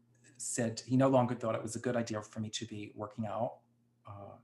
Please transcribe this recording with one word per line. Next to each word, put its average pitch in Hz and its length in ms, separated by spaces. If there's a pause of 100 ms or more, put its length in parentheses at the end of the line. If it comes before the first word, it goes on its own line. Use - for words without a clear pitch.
(360)
said 117 500
he 131 120
no 135 100
longer 127 260
thought 113 200
it 117 80
was 110 120
a 117 40
good 117 180
idea 110 240
for 110 200
me 107 100
to - 160
be 104 280
working 107 320
out, 107 320 (480)
uh, 101 380